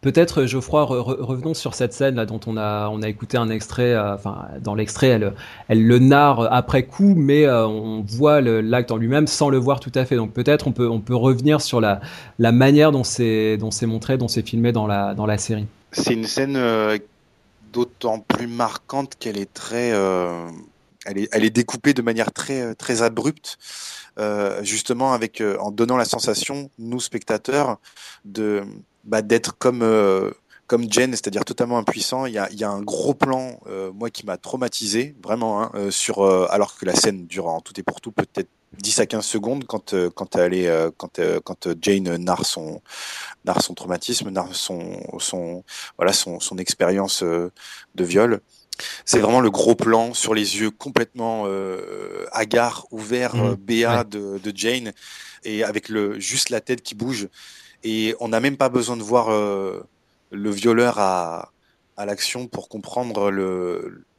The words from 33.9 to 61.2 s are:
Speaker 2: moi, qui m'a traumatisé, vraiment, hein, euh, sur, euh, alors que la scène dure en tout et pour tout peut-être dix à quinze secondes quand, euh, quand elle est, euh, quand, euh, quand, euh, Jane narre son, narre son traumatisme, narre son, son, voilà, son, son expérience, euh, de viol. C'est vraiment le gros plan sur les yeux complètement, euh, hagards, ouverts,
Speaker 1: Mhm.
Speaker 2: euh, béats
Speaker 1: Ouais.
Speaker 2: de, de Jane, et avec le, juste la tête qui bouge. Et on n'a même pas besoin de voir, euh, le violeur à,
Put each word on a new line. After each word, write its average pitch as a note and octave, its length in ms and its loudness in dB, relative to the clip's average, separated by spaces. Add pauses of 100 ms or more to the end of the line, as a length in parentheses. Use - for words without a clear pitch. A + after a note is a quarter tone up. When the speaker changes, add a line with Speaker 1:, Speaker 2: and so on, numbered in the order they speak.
Speaker 2:
moi, A2 180 -8
qui - 160 -14
m'a F#2+ 100 -6
traumatisé, B2 840 -4
vraiment, A2 400 -2
hein, A2+ 120 -4
euh, G2+ 180 -2
sur, G2 320 0
euh, F#2 260 6
alors G2+ 260 0
que - 100 -12
la F2+ 80 0
scène F#2+ 320 0
dure F2 200 -8
en E2 140 -4
tout - 180 -16
et F#2 60 -10
pour - 160 -8
tout A#2 100 -12
peut-être - 380 -6 (280)
dix G2+ 220 -2
à A2 80 4
quinze A2 180 -4
secondes A#2+ 400 -4
quand, - 300 -8
euh, F2+ 180 2
quand - 220 -10
elle F2+ 200 4
est, F#2 120 2
euh, E2 300 2
quand, - 240 -10
euh, E2+ 240 0
quand, - 240 -8
euh, E2 120 -2
Jane F#2+ 360 0
narre F2+ 280 -2
son, D#2+ 360 -6 (640)
narre F2+ 180 0
son - 120 -4
traumatisme, F2+ 560 -6
narre F#2 260 -6
son, F2+ 420 -8 (200)
son, F2 440 -8 (360)
voilà, F2+ 140 2
son, F2 280 -2
son - 160 -6
expérience, F#2+ 640 0
euh, F2 300 -2 (420)
de F#2 100 -2
viol. G2+ 360 2 (640)
C'est - 160 4
vraiment A2+ 200 6
le A#2 120 6
gros A2+ 240 6
plan A2+ 380 2
sur A2 200 -2
les G2+ 240 -2
yeux G#2+ 140 -2
complètement, A#2 760 -4
euh, F#2+ 840 -8
hagards, A#2 580 0
ouverts, A#2+ 460 -4
Speaker 1:
Mhm. A#2 80 2
Speaker 2:
euh, G#2 120 0
béats A#2 420 2
Speaker 1:
Ouais. A#2 120 0
Speaker 2:
de, G2+ 320 -8
de G#2 100 -6
Jane, A2+ 380 -4 (540)
et A2 180 -2
avec G#2+ 260 -4
le, G#2 300 -2
juste G#2 320 -4
la A#2 100 -2
tête B2 220 -4
qui - 140 -14
bouge. A2 320 -6 (560)
Et A2 360 -2
on A#2 80 -6
n'a A2+ 120 2
même C#3 160 0
pas C3+ 120 2
besoin B2 280 0
de A2+ 60 -8
voir, A2+ 280 2
euh, G2 500 -2 (520)
le G2+ 180 -4
violeur A2+ 480 2
à, F2+ 540 -2 (440)